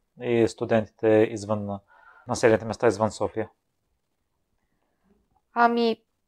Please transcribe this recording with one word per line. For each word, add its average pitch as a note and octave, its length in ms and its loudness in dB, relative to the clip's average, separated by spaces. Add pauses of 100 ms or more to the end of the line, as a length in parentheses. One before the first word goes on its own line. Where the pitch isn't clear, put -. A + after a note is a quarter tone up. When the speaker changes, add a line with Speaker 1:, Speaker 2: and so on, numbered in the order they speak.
(220)
Speaker 1:
и A#2 260 2
студентите A2 840 0
извън G2+ 480 -8 (480)
населените A2 380 2
места A2+ 220 -2
извън G#2 240 0
София? G#2+ 380 -8 (2000)
Speaker 2:
Ами, A#3 440 2 (300)